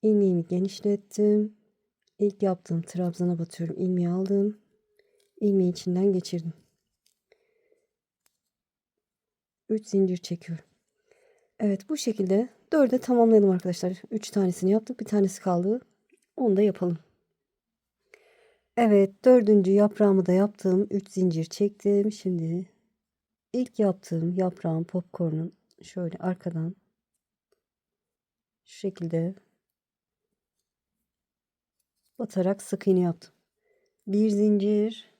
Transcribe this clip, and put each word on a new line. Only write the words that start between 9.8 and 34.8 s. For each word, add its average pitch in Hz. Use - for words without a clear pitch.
zincir 190
çekiyorum. 170
Evet, 202
bu 311
şekilde 214
dörde 254
tamamlayalım 226
arkadaşlar. 180
Üç 214
tanesini 185
yaptık. 220
Bir 220
tanesi 196
kaldı. 190
Onu 220
da 202
yapalım. 185
Evet, 202
dördüncü 214
yaprağımı 202
da 180
yaptım. 196
Üç 196
zincir 170
çektim. 202
Şimdi 175
ilk 247
yaptığım 180
yaprağın, 175
popcorn'un 170
şöyle 175
arkadan 175
şu -
şekilde 175
batarak 196
sık -
iğne 185
yaptım. 175
Bir 208
zincir. 208